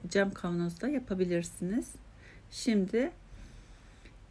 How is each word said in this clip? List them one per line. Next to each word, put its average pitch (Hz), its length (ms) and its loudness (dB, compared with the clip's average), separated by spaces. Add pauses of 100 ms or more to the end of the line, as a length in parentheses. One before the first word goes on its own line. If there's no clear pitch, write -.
cam 196 220 4
kavanozda 175 560 -2
yapabilirsiniz. 185 1040 0 (600)
Şimdi 220 600 2 (1200)